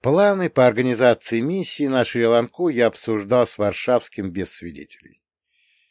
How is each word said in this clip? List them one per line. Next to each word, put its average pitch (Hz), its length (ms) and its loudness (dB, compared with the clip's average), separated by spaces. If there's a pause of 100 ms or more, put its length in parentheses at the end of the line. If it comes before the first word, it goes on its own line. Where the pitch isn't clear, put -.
Планы 190 480 2
по 131 180 4
организации 120 720 2
миссии 156 460 -4
на 131 180 0
Шри-Ланку 120 680 0
я 120 160 2
обсуждал 113 600 0
с - 120 -10
Варшавским 104 720 -2
без 87 200 -8
свидетелей. - 720 -16 (720)